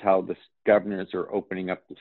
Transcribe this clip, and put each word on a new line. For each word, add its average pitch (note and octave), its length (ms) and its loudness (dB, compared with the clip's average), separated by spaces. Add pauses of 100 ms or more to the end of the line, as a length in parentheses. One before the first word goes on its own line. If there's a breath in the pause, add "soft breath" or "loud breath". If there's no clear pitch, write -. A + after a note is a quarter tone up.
how F#2+ 180 4
the F2+ 140 -6
s-, - 40 -20 (280)
governors G2+ 480 2
are F2+ 200 -4
opening F#2 360 -4
up - 180 -8
the - 120 -16